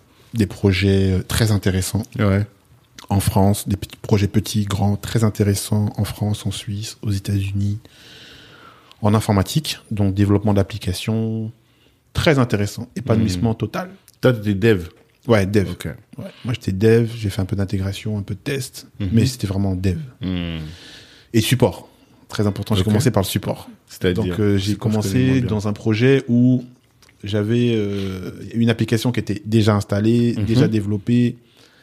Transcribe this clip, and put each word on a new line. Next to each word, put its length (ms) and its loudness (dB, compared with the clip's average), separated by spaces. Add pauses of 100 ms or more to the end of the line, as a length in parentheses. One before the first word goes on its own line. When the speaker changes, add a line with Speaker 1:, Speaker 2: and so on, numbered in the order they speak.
(320)
Speaker 1:
des 140 2
projets, 640 2
euh, 140 0
très 240 0
intéressants. 520 0 (140)
Speaker 2:
Ouais. 280 2 (640)
Speaker 1:
En 100 2
France, 480 2
des 100 -2
petits 240 -14
projets 260 2
petits, 380 0
grands, 300 0
très 280 -2
intéressants 760 0
en 80 0
France, 400 -4
en 60 -4
Suisse, 500 -8
aux 100 -4
États-Unis, 680 -2 (1200)
en 120 2
informatique, 680 0 (120)
donc 220 0
développement 400 2
d'applications, 1000 -2 (600)
très 260 2
intéressant, 560 -2
épanouissement 560 0
Speaker 2:
Hmm. 60 -4
Speaker 1:
total. 320 -6 (320)
Speaker 2:
Toi, 120 4
t'étais 200 -2
dev ? 300 2 (440)
Speaker 1:
Ouais, 180 4
dev. 260 0
Speaker 2:
Ok. 140 -12 (320)
Speaker 1:
Ouais. 80 -14 (200)
Moi, 80 -4
j'étais 180 -6
dev, 460 4
j'ai 120 -4
fait 120 -6
un 40 -2
peu 100 -4
d'intégration, 600 -4
un 40 -6
peu 140 -8
de 40 -16
test, 480 -8 (120)
Speaker 2:
Mhm. 120 -4
Speaker 1:
mais 140 4
c'était 220 -4
vraiment 280 -2
dev. 220 0 (240)
Speaker 2:
Hmm. 380 -4 (760)
Speaker 1:
Et 80 4
support. 480 0 (400)
Très 180 -2
important, 280 -4
j'ai 60 0
Speaker 2:
Ok. 60 0
Speaker 1:
commencé 240 2
par 120 2
le 40 -2
support. 420 -6 (180)
Speaker 2:
C'est-à-dire, 360 -2
Speaker 1:
Donc, 160 -2
euh, 180 2
j'ai 140 -2
Speaker 2:
support, 200 -2
je 80 0
connais 120 -2
Speaker 1:
commencé 200 2
Speaker 2:
moins 100 4
bien. 80 -2
Speaker 1:
dans 180 -2
un 60 -2
projet 540 2
où 360 4 (600)
j'avais, 520 0
euh, 560 -4 (220)
une 160 2
application 420 0
qui 80 -2
était 260 -4
déjà 300 4
installée, 600 2
Speaker 2:
Mhm. 80 -2
Speaker 1:
déjà 220 4
développée, 680 0 (460)